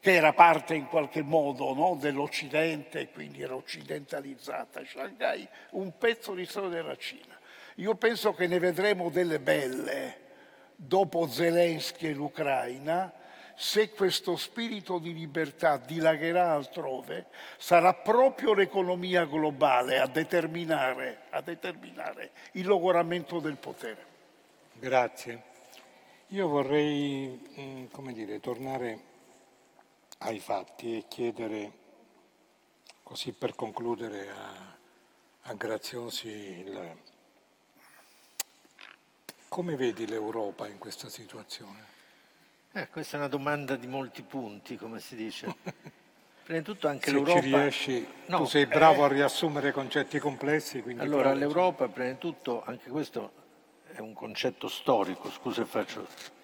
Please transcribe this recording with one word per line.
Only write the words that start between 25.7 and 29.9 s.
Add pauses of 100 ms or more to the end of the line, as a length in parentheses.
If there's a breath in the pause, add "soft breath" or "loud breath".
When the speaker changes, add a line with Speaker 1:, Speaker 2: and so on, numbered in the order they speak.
Speaker 2:
Io
vorrei, (220)
mm,
come
dire,
tornare (1200)